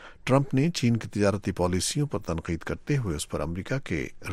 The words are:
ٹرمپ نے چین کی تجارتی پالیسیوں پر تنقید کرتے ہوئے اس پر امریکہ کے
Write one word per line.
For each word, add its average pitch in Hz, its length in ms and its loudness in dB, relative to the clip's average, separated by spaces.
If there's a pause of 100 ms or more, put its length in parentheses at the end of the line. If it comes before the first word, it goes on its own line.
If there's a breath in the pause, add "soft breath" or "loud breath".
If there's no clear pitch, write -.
(240 loud breath)
ٹرمپ 135 300 4
نے 139 160 4
چین 117 260 4
کی 110 120 -4
تجارتی 101 440 2
پالیسیوں 92 540 2
پر 104 120 -4
تنقید 82 400 -2
کرتے - 380 -2
ہوئے 98 200 0
اس - 120 -6
پر 80 120 -4
امریکہ 87 380 -4
کے 80 300 -4 (240)